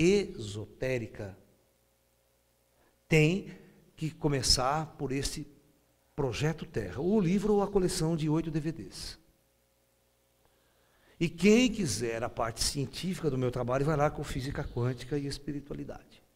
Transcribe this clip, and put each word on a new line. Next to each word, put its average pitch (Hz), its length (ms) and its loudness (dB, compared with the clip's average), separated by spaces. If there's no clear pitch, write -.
esotérica, 113 1300 -2
tem 165 480 4
que 156 160 -6
começar 139 760 0
por 135 160 -4
esse 143 340 -4
Projeto 147 480 -2
Terra, 101 380 -6
o 202 180 4
livro 185 320 2
ou 202 100 6
a 196 60 0
coleção 170 480 2
de 156 140 0
oito 160 200 0
D 156 100 -2
V 156 120 -4
Ds. - 460 -14
E 170 80 2
quem 208 420 6
quiser 117 540 -2
a 117 60 -4
parte 113 340 -4
científica 160 640 -4
do 135 80 0
meu 127 140 0
trabalho, 123 340 0
vai 151 140 2
lá 147 120 4
com 147 140 -6
física 139 400 -6
quântica 123 540 -4
e 139 80 -4
espiritualidade. 143 960 -10